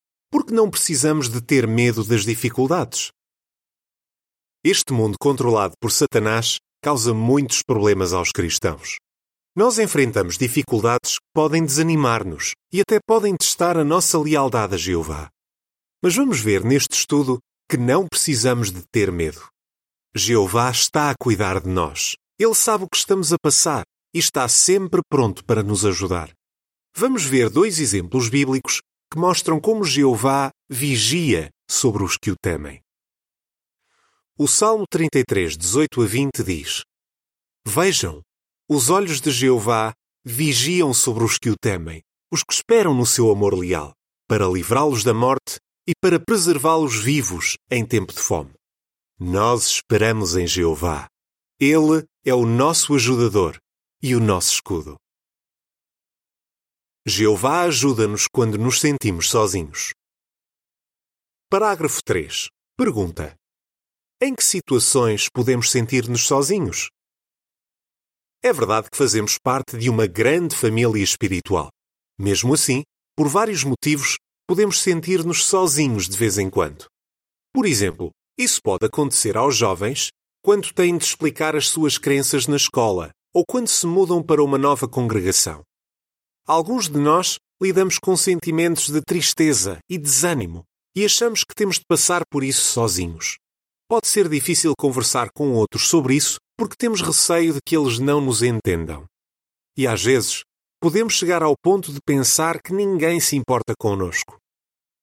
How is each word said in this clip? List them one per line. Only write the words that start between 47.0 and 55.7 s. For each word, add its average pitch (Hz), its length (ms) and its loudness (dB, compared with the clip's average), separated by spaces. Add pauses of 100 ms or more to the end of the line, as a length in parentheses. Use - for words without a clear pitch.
vivos 113 560 -2 (140)
em 120 140 -2
tempo 104 260 -2
de - 80 -10
fome. 73 320 -4 (640)
Nós 104 500 0
esperamos 107 680 0
em 90 120 0
Jeová. 80 600 -2 (500)
Ele 156 480 4 (200)
é 135 80 2
o 123 120 2
nosso 135 480 2
ajudador 113 640 0 (440)
e 127 140 0
o 120 40 2
nosso 104 320 2
escudo. 80 460 -6 (2000)